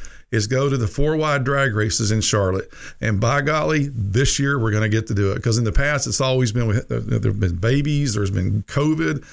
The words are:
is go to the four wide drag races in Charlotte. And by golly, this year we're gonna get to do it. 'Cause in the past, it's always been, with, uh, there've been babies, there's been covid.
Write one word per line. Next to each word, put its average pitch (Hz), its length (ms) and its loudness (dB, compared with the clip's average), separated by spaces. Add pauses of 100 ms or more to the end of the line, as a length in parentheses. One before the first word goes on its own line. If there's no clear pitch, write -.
(320)
is 110 140 0
go 131 240 0
to 135 80 0
the 113 100 0
four 151 280 2
wide 147 280 0
drag 135 300 0
races 107 380 0
in 110 100 2
Charlotte. 95 480 0 (320)
And 107 180 0
by 127 220 2
golly, 151 500 0
this 113 460 0
year 139 220 0
we're 113 100 0
gonna 107 180 2
get 107 200 0
to 110 80 -4
do 98 160 2
it. 104 100 -4
'Cause 113 160 0
in 120 60 0
the 107 80 0
past, 143 340 2
it's 107 160 -2
always 131 300 2
been, 117 160 0
with, 107 240 -2
uh, - 120 -2
there've 107 360 0
been 90 160 2
babies, 139 580 0
there's 101 160 0
been 101 380 0
covid. 156 640 -2